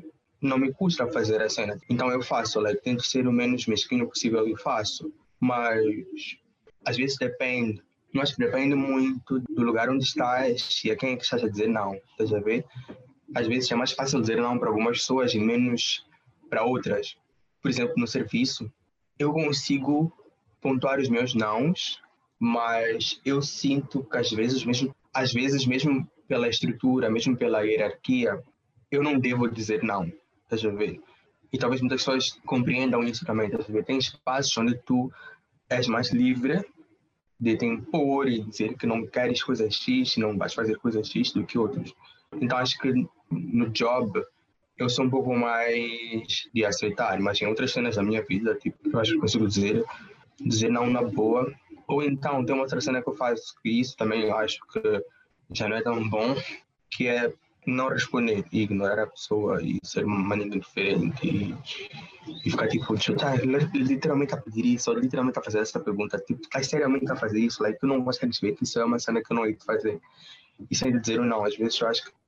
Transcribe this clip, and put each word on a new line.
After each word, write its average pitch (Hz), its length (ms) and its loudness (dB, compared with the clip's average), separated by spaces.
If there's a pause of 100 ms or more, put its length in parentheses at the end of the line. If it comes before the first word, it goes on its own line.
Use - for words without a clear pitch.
(400)
não 135 160 0
me 135 160 2
custa 170 400 0
fazer 110 300 2
a 107 80 2
cena. 104 280 -4 (120)
Então 123 200 0
eu 127 120 0
faço, 117 380 -2
like, 104 220 0
tento 123 200 -2
ser 127 260 0
o 123 40 4
menos 123 340 2
mesquinho 117 420 0
possível 110 400 0
e 110 80 -2
faço. 123 560 -4 (260)
Mas 120 460 2 (1000)
às 123 100 0
vezes 135 220 -2
depende. 123 640 -2 (320)
Eu - 80 2
acho - 120 -2
que - 100 0
depende 135 300 2
muito 131 680 0
do 123 220 -2
lugar 117 280 2
onde 135 140 2
estás 127 760 0
e 113 80 0
a 107 60 2
quem 131 160 -2
é 123 40 -2
que 120 80 -10
estás 117 200 0
a 107 40 2
dizer 104 200 0
não, 104 260 0 (180)
estás 110 200 -2
a 104 80 2
ver? 113 240 0 (680)
Às 117 120 -2
vezes 127 240 0
é 120 40 -2
mais 123 180 0
fácil 135 300 0
dizer 110 180 2
não 120 180 0
para 113 120 0
algumas 113 300 0
pessoas 127 340 0
e 110 40 0
menos 120 680 0 (420)
para 113 160 0
outras. 107 500 0 (460)
Por 135 100 -2
exemplo, 120 280 0
no 120 80 2
serviço, 113 680 -2 (460)
eu 151 140 2
consigo 147 800 2 (480)
pontuar 135 380 2
os 131 100 2
meus 117 260 2
nãos, 113 680 0 (380)
mas 117 840 0
eu 139 180 2
sinto 139 640 -2
que - 120 -6
às 120 140 0
vezes 117 340 0
mesmo, 127 300 0 (180)
às 131 200 0
vezes 131 340 2
mesmo 135 420 2 (200)
pela 120 200 2
estrutura, 123 600 0
mesmo 113 260 2
pela 113 260 2
hierarquia, 107 800 0 (500)
eu 139 120 2
não 147 160 2
devo 123 300 2
dizer 110 340 -2
não, 98 300 -2 (320)
estás 110 200 -4
a 107 60 2
ver? 101 300 -4 (500)
E 135 80 -2
talvez 127 220 0
muitas 127 200 0
pessoas 131 440 -2
compreendam 123 580 0
isso 120 220 -4
também, 110 220 0
estás 107 220 -4
a 107 40 -8
ver? 107 120 0
Tem 135 140 0
espaços 131 600 -2
onde 120 260 2
tu 127 260 0 (580)
és 123 200 0
mais 120 240 0
livre 127 500 2 (800)
de 113 160 2
te 123 80 -2
impor 139 640 0
e 113 140 0
dizer 107 340 -4
que - 100 -4
não 113 200 0
queres 123 360 0
coisa 110 280 0
X, 127 460 0
não 107 200 0
vais 95 160 -2
fazer 110 260 0
coisa 110 240 0
X 113 300 -2
do 104 140 -2
que - 120 -4
outros. 101 360 -2 (460)
Então 127 180 2
acho 127 200 0
que 131 140 2 (380)
no 117 400 0
job 117 520 0 (540)
eu 123 120 -2
sou 131 180 2
um 127 40 4
pouco 127 240 0
mais 117 1160 -2
de 110 120 2
aceitar, 101 560 0
mas 101 200 0
em 104 60 -2
outras 113 260 0
cenas 120 240 -2
da 101 60 0
minha 107 200 0
vida, 107 320 0
tipo, - 220 -6 (120)
eu 123 100 0
acho 113 160 2
que 311 60 2
consigo 107 260 2
dizer, 107 380 2 (540)
dizer 113 320 0
não 120 200 2
na 123 120 2
boa. 113 500 2 (340)
Ou 143 160 0
então 139 420 0
tem 135 100 0
uma 135 100 2
outra 131 160 -2
cena 127 220 0
que 120 60 -4
eu 131 60 -4
faço, 120 480 -2
que 113 80 0
isso 123 260 2
também 110 260 0
eu 107 140 2
acho 107 220 0 (140)
que 107 300 0 (480)
já 107 180 -2
não 110 80 0
é 117 60 -2
tão 113 260 0
bom, 110 280 0 (540)
que 123 160 -2
é 120 260 2 (340)
não 131 220 0
responder 117 640 0
e 110 120 2
ignorar 101 400 2
a 107 40 0
pessoa 101 560 -2
e - 220 -2
ser - 200 -4
uma 104 140 0
maneira 101 380 -2
indiferente - 680 -2
e, - 280 -2 (920)
e - 40 0
ficar - 180 0
tipo, - 280 -2
"Tio, - 200 0
tá 139 200 0
li-, 139 380 2
literalmente 139 600 0
a 135 40 -6
pedir 113 260 -6
isso, 120 260 2
ou 117 80 0
literalmente 127 400 0
a 120 40 -6
fazer 107 180 -2
essa 110 180 -2
pergunta, 104 400 -4
tipo, - 300 -6
tá 135 140 -4
seriamente 135 480 0
a 127 60 0
fazer 107 240 0
isso, 117 220 2
like, 107 160 0
tu - 80 0
não 135 160 2
consegues 127 380 -2
ver 104 140 0
que - 100 -2
isso - 160 -2
é 117 40 2
uma 120 140 2
cena 113 240 0
que - 100 -4
eu 117 40 2
não 113 80 2
hei 110 100 2
de - 100 -14
fazer." 107 360 0 (720)
E - 40 -2
sem 123 240 2
dizer 113 220 0
o 123 40 2
não, 113 200 2
às 104 120 0
vezes 113 240 0
eu 117 80 2
acho 113 160 0
que - 80 -20 (160)